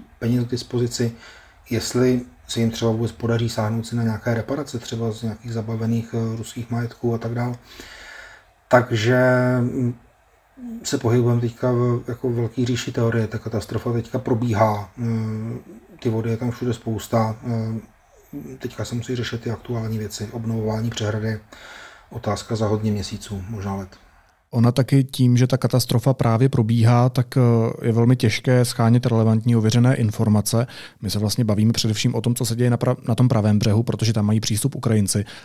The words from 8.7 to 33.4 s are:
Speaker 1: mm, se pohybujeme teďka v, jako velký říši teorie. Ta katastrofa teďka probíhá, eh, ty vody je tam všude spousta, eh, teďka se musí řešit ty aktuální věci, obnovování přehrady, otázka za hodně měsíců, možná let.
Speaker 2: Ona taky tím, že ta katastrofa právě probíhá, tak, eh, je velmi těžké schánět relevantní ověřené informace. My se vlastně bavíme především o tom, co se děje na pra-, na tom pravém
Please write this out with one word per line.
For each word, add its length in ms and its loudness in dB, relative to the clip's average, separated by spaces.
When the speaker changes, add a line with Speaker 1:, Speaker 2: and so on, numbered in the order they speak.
Speaker 1:
mm, 340 -2
se 160 -4
pohybujeme 420 4
teďka 320 -2
v, 360 0
jako 220 -4
velký 360 -2
říši 260 -4
teorie. 340 0
Ta 120 -8
katastrofa 540 -4
teďka 260 -4
probíhá, 800 0
eh, 60 -6
ty 80 -2
vody 200 -2
je 60 -2
tam 140 -4
všude 240 -4
spousta, 640 -2
eh, 340 -4
teďka 260 -10
se 100 -8
musí 220 -6
řešit 240 -6
ty 100 -6
aktuální 480 -6
věci, 340 -8
obnovování 580 -4
přehrady, 500 -4
otázka 460 -6
za 100 0
hodně 260 0
měsíců, 560 -8
možná 260 -6
let. 140 -8
Speaker 2:
Ona 200 4
taky 320 2
tím, 320 2
že 100 4
ta 100 0
katastrofa 580 2
právě 340 2
probíhá, 600 4
tak, 280 -2
eh, 40 6
je 60 4
velmi 240 4
těžké 480 2
schánět 420 2
relevantní 500 2
ověřené 380 4
informace. 720 2
My 80 -4
se 80 -2
vlastně 260 0
bavíme 280 4
především 420 0
o 60 -2
tom, 140 0
co 100 -2
se 120 -2
děje 140 2
na 60 4
pra-, 200 0
na 60 0
tom 140 4
pravém 300 4